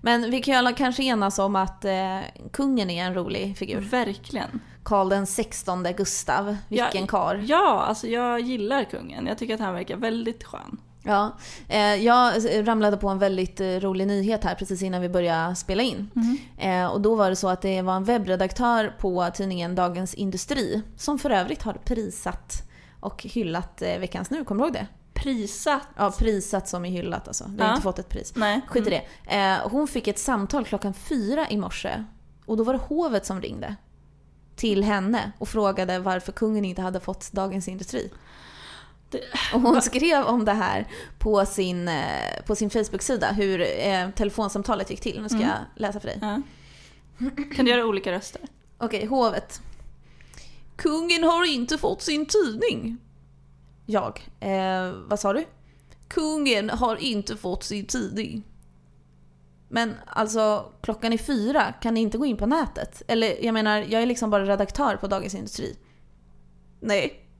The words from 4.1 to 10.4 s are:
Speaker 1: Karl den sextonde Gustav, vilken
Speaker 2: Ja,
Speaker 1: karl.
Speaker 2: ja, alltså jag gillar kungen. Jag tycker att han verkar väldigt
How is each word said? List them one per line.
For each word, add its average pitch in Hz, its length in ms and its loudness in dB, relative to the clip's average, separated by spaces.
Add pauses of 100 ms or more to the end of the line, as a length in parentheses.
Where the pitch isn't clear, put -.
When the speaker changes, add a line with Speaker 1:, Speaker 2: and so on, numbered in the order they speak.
Speaker 1:
Karl 190 260 4
den 196 180 4
sextonde 185 680 -2
Gustav, 196 640 0 (100)
vilken 214 340 0
Speaker 2:
Ja, 196 60 -2
Speaker 1:
karl. 185 380 0
Speaker 2:
ja, 294 420 6
alltså 220 200 -2
jag 240 320 0
gillar 240 440 0
kungen. - 440 -8
Jag 214 100 -4
tycker 226 160 -4
att 220 60 -4
han 196 140 -2
verkar 180 240 -6
väldigt 226 460 -2